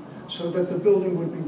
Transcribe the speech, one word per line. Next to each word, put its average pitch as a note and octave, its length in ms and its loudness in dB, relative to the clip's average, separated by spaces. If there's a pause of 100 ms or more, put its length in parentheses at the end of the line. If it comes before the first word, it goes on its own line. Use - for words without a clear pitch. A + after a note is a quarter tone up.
(300)
so E3+ 220 -6
that F3+ 180 0
the F#3 80 -2
building F#3 400 4
would E3 160 -2
be E3 140 -6